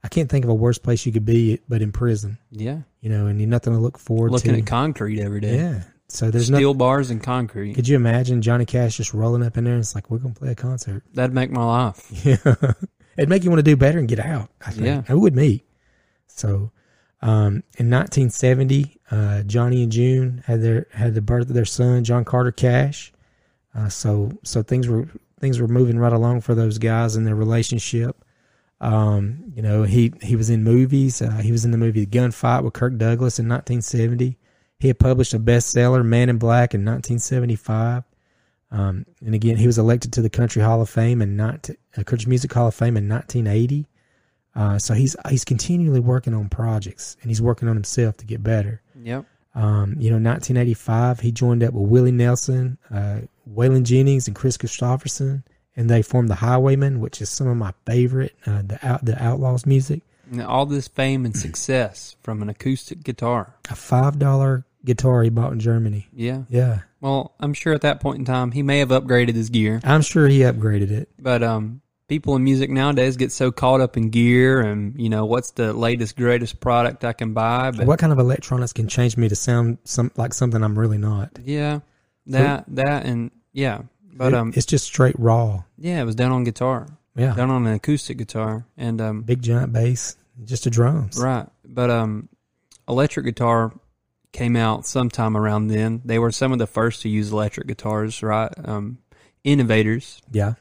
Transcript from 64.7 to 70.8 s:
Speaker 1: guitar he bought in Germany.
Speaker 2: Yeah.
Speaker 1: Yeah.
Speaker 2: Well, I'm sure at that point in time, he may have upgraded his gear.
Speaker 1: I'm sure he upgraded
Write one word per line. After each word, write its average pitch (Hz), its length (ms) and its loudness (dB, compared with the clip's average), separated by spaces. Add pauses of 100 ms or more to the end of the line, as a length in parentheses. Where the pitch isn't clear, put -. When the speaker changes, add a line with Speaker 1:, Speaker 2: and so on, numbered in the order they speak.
Speaker 1:
guitar 123 380 2
he 117 60 4
bought 117 240 0
in 113 80 -6
Germany. 110 500 -2
Speaker 2:
Yeah. 127 380 -6
Speaker 1:
Yeah. 120 320 0 (180)
Speaker 2:
Well, 139 400 -4
I'm 147 140 -4
sure 156 200 -2
at 147 80 -2
that 147 200 0
point 139 180 -4
in 131 60 -6
time, 127 260 -2
he 143 120 -2
may 139 160 2
have 135 100 2
upgraded 123 440 2
his 113 160 -2
gear. 110 320 2
Speaker 1:
I'm 151 200 4
sure 147 260 4
he 139 120 6
upgraded 107 520 2